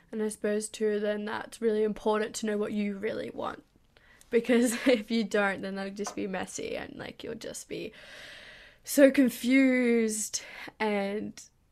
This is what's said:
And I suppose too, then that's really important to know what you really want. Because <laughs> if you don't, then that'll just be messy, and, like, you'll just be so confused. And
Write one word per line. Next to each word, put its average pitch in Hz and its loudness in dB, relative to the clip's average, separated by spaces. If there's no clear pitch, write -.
And 220 -6
I 214 -2
suppose 214 -4
too, 214 0
then 208 -2
that's 214 -8
really 214 2
important 214 0
to - -6
know 208 -2
what 208 -2
you 202 -2
really 214 -6
want. - -8
Because 240 4
<laughs> - 2
if 247 2
you 226 2
don't, 202 0
then 190 -8
that'll 196 -8
just 208 -8
be 208 -4
messy, - -6
and, - -10
like, - -12
you'll - -8
just - -12
be 170 -10
so 277 8
confused. 247 4
And 208 -4